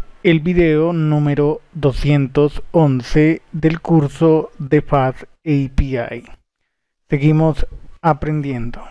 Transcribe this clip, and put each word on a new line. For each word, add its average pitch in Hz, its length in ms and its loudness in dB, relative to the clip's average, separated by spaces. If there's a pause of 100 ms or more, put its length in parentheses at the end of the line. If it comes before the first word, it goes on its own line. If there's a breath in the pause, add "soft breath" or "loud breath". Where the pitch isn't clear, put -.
(220)
el 165 180 4
video 170 540 2
número 147 680 0 (140)
doscientos 143 880 0 (100)
once 151 680 2 (100)
del 160 300 -2
curso 160 760 0
de 147 220 0
Fast 131 440 -2
A 139 500 -4
P - 100 2
I. 120 400 -6 (880)
Seguimos 156 560 2 (340)
aprendiendo. 143 920 -4